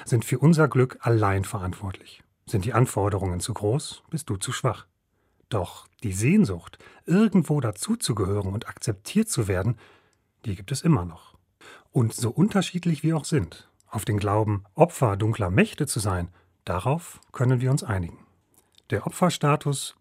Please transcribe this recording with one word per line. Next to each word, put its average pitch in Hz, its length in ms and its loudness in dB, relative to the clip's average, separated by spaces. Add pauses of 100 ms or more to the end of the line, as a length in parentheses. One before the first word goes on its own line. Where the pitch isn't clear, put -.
sind 113 180 2
für - 140 -2
unser 156 280 6
Glück 127 360 2
allein 104 420 2
verantwortlich. - 800 -10 (240)
Sind 98 180 -2
die 120 80 -4
Anforderungen 98 680 0
zu 110 120 -6
groß, 107 560 -4
bist - 220 -8
du 98 80 -4
zu - 120 -6
schwach. - 360 -4 (640)
Doch - 360 -4 (160)
die 95 120 -4
Sehnsucht, 113 640 2 (260)
irgendwo 175 560 2
dazuzugehören 104 920 -2
und 110 120 -6
akzeptiert - 600 -2
zu 113 180 -2
werden, 98 300 0 (680)
die 98 100 -6
gibt 98 160 -10
es 135 80 -6
immer 135 240 4
noch. - 320 -16 (560)
Und 117 220 2
so 113 160 -2
unterschiedlich 175 720 0
wir 160 140 0
auch 143 100 -4
sind, - 440 -4 (160)
auf - 200 -8
den 104 120 0
Glauben, 101 460 0 (100)
Opfer 139 420 4
dunkler 107 340 -2
Mächte 151 360 0
zu - 140 -4
sein, 90 300 -2 (340)
darauf 123 560 -4 (100)
können 127 300 2
wir 127 100 0
uns 143 140 0
einigen. 92 340 -4 (680)
Der - 180 -2
Opferstatus 147 960 0